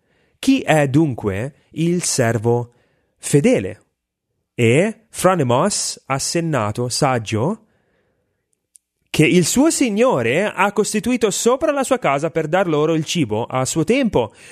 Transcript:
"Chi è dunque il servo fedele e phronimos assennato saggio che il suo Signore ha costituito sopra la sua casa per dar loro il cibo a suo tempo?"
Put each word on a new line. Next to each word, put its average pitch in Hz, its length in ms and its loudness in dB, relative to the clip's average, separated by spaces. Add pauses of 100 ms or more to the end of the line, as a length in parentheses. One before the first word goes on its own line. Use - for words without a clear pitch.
(400)
"Chi 269 220 2
è 147 260 2
dunque 127 840 -2
il 170 320 -2
servo 120 680 -2 (440)
fedele 143 640 0 (720)
e 143 560 0
phronimos 165 960 0
assennato 135 840 -4
saggio 123 760 -2 (1400)
che - 160 4
il 160 220 4
suo 302 240 2
Signore 202 760 0
ha 202 280 -2
costituito 214 580 -2
sopra 277 400 0
la 277 120 -2
sua 254 140 0
casa 151 320 0
per 156 180 -4
dar 180 200 0
loro 156 260 0
il 160 100 -2
cibo 117 420 -2
a 131 200 -4
suo 160 180 -2
tempo?" 208 480 0 (200)